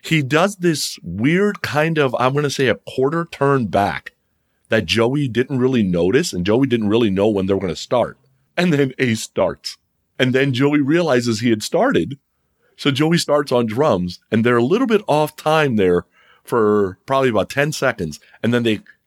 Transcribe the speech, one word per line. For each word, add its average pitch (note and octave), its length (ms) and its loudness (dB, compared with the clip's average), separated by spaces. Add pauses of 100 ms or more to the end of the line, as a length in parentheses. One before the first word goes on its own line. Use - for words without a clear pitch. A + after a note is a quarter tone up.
He D#3 200 0
does D#3 340 0
this E3+ 460 -4
weird E3 600 0
kind D3+ 360 -2
of, C3 200 0
I'm C3 160 0
gonna C#3+ 160 -2
say, C3 180 0
a G#2 60 2
quarter D#3+ 560 -4
turn C#3 380 0
back F#2 440 -2 (560)
that A2 160 0
Joey A#2 440 0
didn't B2 300 -2
really B2 240 2
notice, F#2+ 520 0
and F2 100 -4
Joey A#2 220 2
didn't A2+ 240 0
really A2+ 200 2
know G2 180 0
when G2 180 0
they G2 80 0
were F#2+ 60 -2
gonna F2 160 -6
start. - 420 -4 (380)
And F3 160 0
then C#3 260 0
Ace A#2 240 0
starts. - 560 -4 (400)
And B2+ 160 2
then C#3 180 2
Joey C#3+ 280 2
realizes B2+ 600 0
he A#2+ 100 0
had G#2+ 120 0
started. C3+ 560 -2 (580)
So - 140 0
Joey D#3 280 2
starts D3 340 0
on A#2+ 140 2
drums, G#2+ 540 -2 (100)
and A2 140 2
they're B2 120 2
a A#2 80 2
little G#3 220 0
bit G#3+ 220 0
off D3+ 280 0
time D3+ 400 0
there F2+ 300 2 (380)
for G#2 600 0
probably C3+ 240 0
about G2 200 0
ten D3 220 -2
seconds, F2+ 480 -4 (220)
and A#2 120 2
then A#2+ 80 2
they A2 180 0 (260)